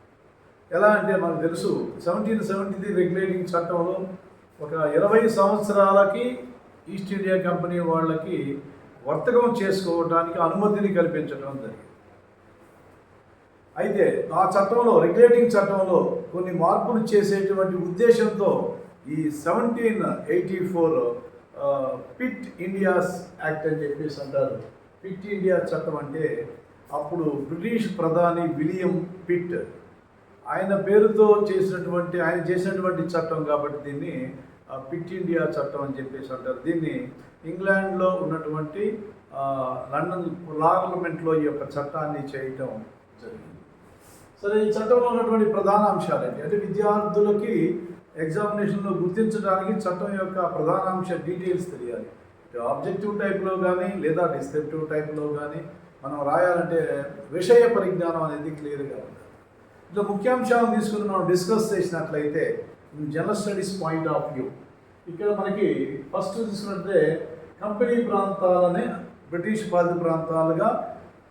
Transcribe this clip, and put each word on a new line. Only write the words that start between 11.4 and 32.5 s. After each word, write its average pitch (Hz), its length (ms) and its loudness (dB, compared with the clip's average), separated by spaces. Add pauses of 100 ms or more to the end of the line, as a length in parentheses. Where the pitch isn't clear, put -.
జరిగింది. 110 200 -12 (2000)
అయితే 190 560 2
ఆ 185 160 4
చట్టంలో, 208 520 6
రెగ్యులేటింగ్ 240 460 8
చట్టంలో 196 760 2 (100)
కొన్ని 180 180 -4
మార్పులు 185 520 2
చేసేటువంటి 190 720 2
ఉద్దేశంతో 202 1000 2 (300)
ఈ 156 240 -2
సెవెంటీన్ 214 1000 0
ఎయిటీ 180 360 0
ఫోర్, 156 500 0 (420)
ఆ, 135 380 -2 (220)
పిట్ - 420 -8
ఇండియాస్ 190 640 0 (180)
యాక్ట్ 156 220 -2
అని 156 160 -2
చెప్పేసి 143 380 -6
అంటారు. 131 400 -2 (420)
పిట్ 190 220 -10
ఇండియా 185 320 2
చట్టం 156 400 -2
అంటే, 143 520 -4 (440)
అప్పుడు 160 300 -4
బ్రిటిష్ 170 720 -2
ప్రధాని 170 560 2
విలియం 165 640 -2 (140)
పిట్, 175 320 -2 (880)
ఆయన 190 260 0
పేరుతో 214 760 6
చేసినటువంటి, 175 680 -2
ఆయన 170 320 0